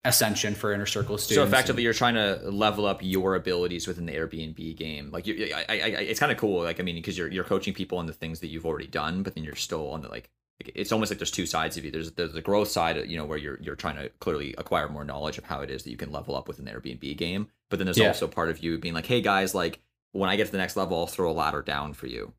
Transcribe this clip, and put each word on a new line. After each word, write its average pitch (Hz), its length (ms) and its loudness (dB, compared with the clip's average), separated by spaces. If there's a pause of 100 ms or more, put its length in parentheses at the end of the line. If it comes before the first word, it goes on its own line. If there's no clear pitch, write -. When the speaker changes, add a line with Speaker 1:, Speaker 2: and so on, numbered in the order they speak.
Speaker 1:
ascension 107 480 4
for 104 180 0
Inner 101 140 0
Circle 104 320 0
Speaker 2:
So - 60 -2
Speaker 1:
students. 139 280 6
Speaker 2:
effectively, 123 300 6
you're 117 100 6
trying 120 220 4
to 101 260 4 (100)
level 104 360 4
up 98 160 2
your 95 320 4
abilities 87 520 0
within 85 200 -4
the 78 60 -6
Airbnb 80 640 -6
game. 73 340 -8
Like, 82 160 -6
you, 98 280 -2
I, 76 40 -2 (100)
I, 113 60 2
I, 92 140 0
it's 101 320 -2
kinda 131 160 4
cool. 95 260 2
Like, 85 180 -2
I - 20 -2
mean, 85 200 -4
'cause 90 160 -4
you're, 85 100 -2
you're 90 160 -2
coaching 95 300 0
people 90 240 -4
on 85 80 -4
the 80 80 -6
things 82 260 -8
that 87 60 -10
you've 80 180 -8
already 76 220 -2
done, 82 360 -2
but 95 120 -4
then 78 100 -6
you're 73 120 -8
still 78 340 -4
on 78 100 -6
the, 69 80 -10
like, - 220 -12 (440)
it's - 180 -2
almost 110 180 2
like 104 80 -2
there's - 120 -4
two 90 160 -2
sides 80 300 -2
of 76 80 -8
you. 73 60 -8
There's, 80 220 -6
there's 82 200 -4
the 82 100 -6
growth 101 260 4
side, 82 280 2 (120)
you 82 80 -4
know, 78 80 -4
where 76 140 -4
you're, 73 240 -8
you're 71 140 -8
trying 76 200 -4
to 69 140 -8 (100)
clearly 73 380 -2
acquire 78 300 2
more 73 160 -8
knowledge 71 340 -4
of - 60 -14
how 71 160 -4
it 69 100 -6
is 65 140 -6
that 64 60 -10
you 60 60 -8
can 71 160 -8
level 69 220 -6
up - 140 -4
within 67 180 -10
the 55 40 -10
Airbnb 65 460 -8
game. 92 320 -2 (220)
But 98 80 0
then 95 80 0
there's 87 120 4
Speaker 1:
Yeah. 107 100 8
Speaker 2:
also - 180 2
part 82 240 0
of 80 120 -4
you 82 160 0
being 85 140 -4
like, 82 140 -4
"Hey 123 160 4
guys, 95 320 4
like, 85 260 0 (320)
when 98 160 2
I 101 80 4
get 92 100 4
to - 60 -8
the 95 60 -2
next 90 180 0
level, 90 220 2
I'll 85 80 2
throw 87 240 0
a - 20 0
ladder 76 300 0
down 73 320 -4
for 65 140 -10
you." 55 300 -10